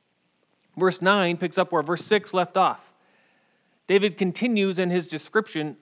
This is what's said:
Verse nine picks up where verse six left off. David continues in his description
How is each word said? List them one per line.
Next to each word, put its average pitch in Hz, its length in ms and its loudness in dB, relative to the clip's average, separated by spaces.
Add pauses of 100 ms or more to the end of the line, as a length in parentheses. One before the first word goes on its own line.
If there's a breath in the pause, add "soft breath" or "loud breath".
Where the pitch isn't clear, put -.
(760)
Verse 180 240 0
nine 180 360 2
picks 170 200 -4
up 180 140 0
where 160 120 0
verse 160 220 -4
six 202 300 -2
left 180 220 0
off. 165 360 0 (920)
David 196 320 2
continues 196 640 0
in 180 100 0
his 175 160 -2
description 156 760 -4